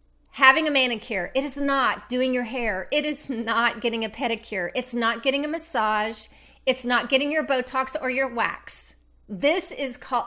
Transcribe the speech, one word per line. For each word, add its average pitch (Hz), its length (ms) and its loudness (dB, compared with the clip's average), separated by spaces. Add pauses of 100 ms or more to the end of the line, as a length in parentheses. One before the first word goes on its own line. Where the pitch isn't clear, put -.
(320)
having 277 360 8
a 294 40 0
manicure. 233 640 -2
It 269 80 2
is 277 140 -6
not 277 520 0
doing 254 240 2
your 247 120 0
hair. 220 460 -4
It 294 140 2
is 302 240 -4
not 226 520 0
getting 226 220 -2
a 220 60 -4
pedicure. 220 640 -4
It's 240 220 -2
not 233 260 0
getting 277 240 2
a - 20 -2
massage. 220 760 -2 (400)
It's 208 180 0
not 240 260 0
getting 285 220 2
your 311 140 0
Botox 262 560 0
or 254 80 -2
your 262 180 0
wax. - 680 -6 (320)
This 285 440 0
is 254 240 -6
called, - 320 -4